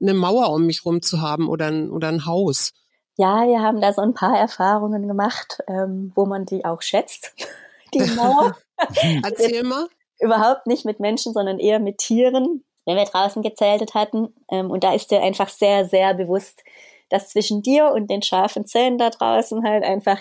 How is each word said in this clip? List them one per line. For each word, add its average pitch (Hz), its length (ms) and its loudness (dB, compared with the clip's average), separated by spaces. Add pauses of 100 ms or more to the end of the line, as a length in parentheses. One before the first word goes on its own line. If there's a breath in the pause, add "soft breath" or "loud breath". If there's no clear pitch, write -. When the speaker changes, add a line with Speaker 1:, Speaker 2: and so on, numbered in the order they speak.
Speaker 1:
eine 196 140 2
Mauer 196 400 2
um 165 100 2
mich 165 220 0
rum 170 160 0
zu 165 180 -2
haben 156 300 -2
oder 160 160 -2
ein, 156 240 -4
oder 160 180 -4
ein 160 160 -2
Haus. 170 480 0 (460)
Speaker 2:
Ja, 202 280 4
wir 240 140 4
haben 214 220 0
da 202 100 4
so 202 80 -2
ein 220 140 2
paar 202 240 2
Erfahrungen 208 680 0
gemacht, 202 520 -4 (100)
ähm, 190 460 -4
wo 196 100 2
man 196 220 -4
die 190 180 -6
auch 165 160 -4
schätzt, - 540 -4 (300 loud breath)
<laughs> - 280 -20
die 277 80 2 (160)
Mauer. 262 400 4 (220)
Speaker 1:
<laughs> 320 440 0
Erzähl 233 420 0
mal. 269 220 -4 (320)
Speaker 2:
Überhaupt 226 480 2
nicht 233 200 -2
mit 208 120 -4
Menschen, 226 360 -2
sondern 196 240 -2
eher 214 200 2
mit 202 200 -4
Tieren, 254 640 0 (220)
wenn 180 100 0
wir 202 80 2
draußen 196 380 -2
gezeltet 214 500 0
hatten. 220 360 -2 (220)
Ähm, 185 200 -4
und 185 120 -4
da 185 120 2
ist - 160 -2
dir 202 120 4
einfach 196 280 0
sehr, 202 340 2
sehr 190 300 2
bewusst, 185 480 -4 (480 loud breath)
dass 196 180 -2
zwischen 208 320 -2
dir 277 320 4
und 208 160 -2
den 202 140 -4
scharfen 202 440 0
Zähnen 247 300 2
da 233 140 0
draußen 226 580 0
halt 214 160 0
einfach 202 360 0